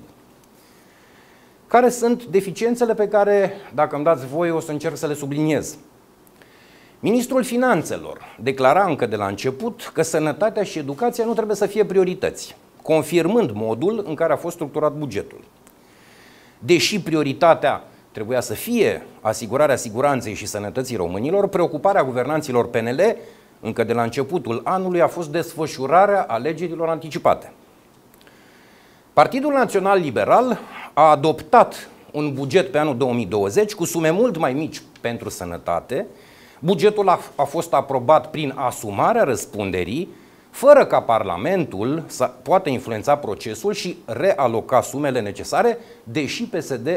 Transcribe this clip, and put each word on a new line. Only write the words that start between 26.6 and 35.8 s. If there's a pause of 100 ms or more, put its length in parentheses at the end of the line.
anticipate. (1600)
Partidul
Național
Liberal (340)
a
adoptat (220)
un
buget
pe
anul
două
mii
douăzeci
cu
sume
mult
mai
mici (200)
pentru
sănătate. (540)